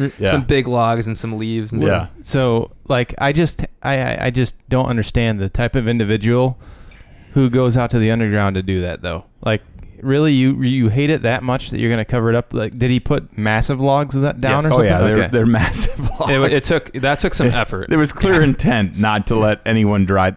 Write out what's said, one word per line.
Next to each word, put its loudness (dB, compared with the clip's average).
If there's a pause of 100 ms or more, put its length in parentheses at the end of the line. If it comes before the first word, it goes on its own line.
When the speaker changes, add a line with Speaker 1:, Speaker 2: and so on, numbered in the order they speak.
(160)
Speaker 1:
Yeah. 0
Speaker 2:
some 2
big 0
logs 0
and -8
some -8
leaves -6
and -2
Speaker 1:
Yeah. 2
Speaker 2:
stuff. 0 (140)
Speaker 3:
So, 0 (160)
like, -2
I 0
just, 0 (180)
I, -2
I, -4
I 0
just -2 (140)
don't 0
understand -2
the -2
type -2
of 0
individual 0 (760)
who 2
goes 2
out 0
to 0
the 2
underground 0
to -2
do -2
that, -8
though. -8 (200)
Like, -2 (400)
really, 2
you, 2
you 2
hate 0
it 0
that 0
much -4
that -6
you're 0
gonna 0
cover 0
it 2
up? -4
Like, -6
did 0
he 2
put -4
massive 0
logs 0
of 0
that -2
down 0
Speaker 2:
Yes. 0
Speaker 3:
or 4
Speaker 1:
Oh, 4
Speaker 3:
something? 4
Speaker 1:
yeah, 2
they're, 4
Speaker 3:
Okay. 0
Speaker 1:
they're 2
massive 2 (120)
<laughs> -10
logs. -2
Speaker 2:
It, 2
it 0
took, -2
that -2
took -2
some 0
Speaker 1:
<laughs> 2
Speaker 2:
effort. -4
Speaker 1:
There 4
was 2
clear 2
intent 2
not 0
to 0
let 2
anyone 2
dri-, 0